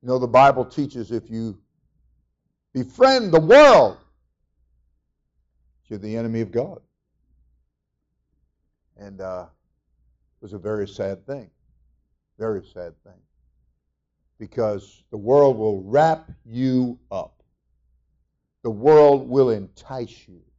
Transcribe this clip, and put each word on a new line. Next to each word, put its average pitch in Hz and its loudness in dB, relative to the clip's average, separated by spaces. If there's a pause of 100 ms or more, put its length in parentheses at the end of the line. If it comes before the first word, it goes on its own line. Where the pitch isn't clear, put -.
You 120 -16
know, 127 -2
the 127 -4
Bible 127 4
teaches 127 -10
if 117 -10
you 113 -10 (1120)
befriend 233 0
the 160 6
world, 185 6 (1900)
you're 107 -14
the 107 -12
enemy 117 -6
of 101 -8
God. 135 -8 (2250)
And, 98 -20
uh, 92 -12
it - -20
was 101 -20
a 104 -16
very 104 -8
sad 98 -10
thing, 135 -14 (880)
very 104 -8
sad 85 -18 (100)
thing, 95 -20 (1160)
because 107 -8
the 110 -14
world 131 2
will 107 -4
wrap 156 -2 (140)
you 127 -4 (140)
up. - -14 (1200)
The 117 -8
world 139 4
will 127 0
entice 113 -14
you. 90 -20 (180)